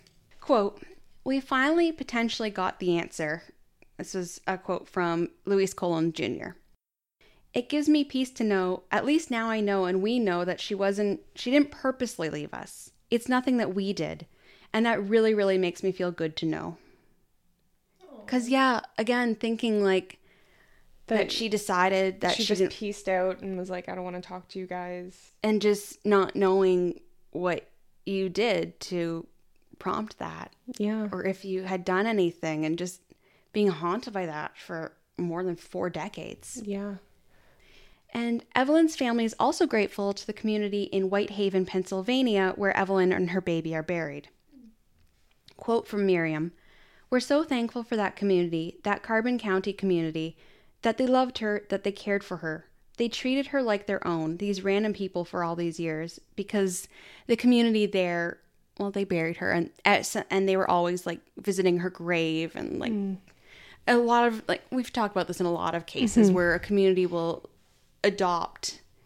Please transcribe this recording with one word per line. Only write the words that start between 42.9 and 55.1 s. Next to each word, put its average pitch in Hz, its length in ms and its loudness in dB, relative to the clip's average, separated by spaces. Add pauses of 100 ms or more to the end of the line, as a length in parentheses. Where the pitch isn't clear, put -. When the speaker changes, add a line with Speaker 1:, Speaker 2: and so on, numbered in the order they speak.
Speaker 1:
and 180 160 0
her 185 120 0
baby 165 340 -2
are 160 80 -4
buried. 160 460 -6 (1300)
Quote 233 300 -2
from 208 180 -2
Miriam, 165 460 2 (580)
"We're 254 100 2
so 285 240 2
thankful 240 400 -2
for 233 120 -4
that 208 200 -2
community, 175 680 0
that 208 200 -2
Carbon 226 340 0
County 196 360 -2
community, 165 640 -2 (460)
that 226 160 0
they 262 100 2
loved 254 320 2
her, 208 300 -2
that 196 140 -2
they 202 80 -2
cared 202 320 -4
for 196 140 -10
her. 160 280 -8 (320)
They 233 120 0
treated 269 380 -2
her 285 160 0
like 208 240 0
their 196 200 -4
own, 165 300 -2
these 202 260 -4
random 202 300 0
people 180 320 -4